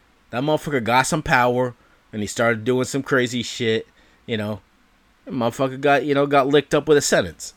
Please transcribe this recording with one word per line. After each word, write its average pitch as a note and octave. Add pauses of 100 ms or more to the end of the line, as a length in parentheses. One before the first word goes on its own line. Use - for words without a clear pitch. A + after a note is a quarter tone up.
(300)
That A#2+
motherfucker D3
got A#2+
some D#3
power, B2 (380)
and A2
he G#2
started A#2
doing B2+
some C3+
crazy B2
shit, A2+ (380)
you A#2
know. G#2 (640)
That -
motherfucker C3+
got, C#3+
you C#3+
know, C#3+
got C#3
licked C#3+
up -
with D3+
a C#3+
sentence. -